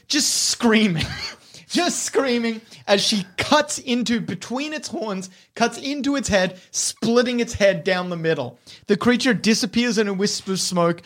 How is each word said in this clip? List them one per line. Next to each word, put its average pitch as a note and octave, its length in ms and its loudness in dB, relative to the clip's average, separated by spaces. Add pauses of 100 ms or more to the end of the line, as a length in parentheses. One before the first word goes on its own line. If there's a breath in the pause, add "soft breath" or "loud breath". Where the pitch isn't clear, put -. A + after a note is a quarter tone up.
just - 240 0 (180)
screaming. G#3+ 600 2
<laughs> - 60 -8 (540 loud breath)
Just - 340 0
screaming A#3 580 0 (240 loud breath)
as G3+ 160 4
she G3+ 240 0 (100)
cuts - 440 2
into, A#3+ 420 -2
between B3+ 520 -6
its - 160 -10
horns, F#3+ 420 -8 (240 soft breath)
cuts A#3 240 0
into C#4 360 -2
its C4 140 -2
head, F#3 300 2 (100)
splitting A#3+ 680 0
its - 160 -2
head F#3 280 4
down F3+ 280 -2
the F3 40 -4
middle. D#3+ 440 -2 (260 loud breath)
The G3+ 100 2
creature B3 380 2
disappears A3 640 0
in G#3+ 100 2
a G3+ 60 -2
wisp G3 360 -2
of F#3 100 -2
smoke, E3+ 460 0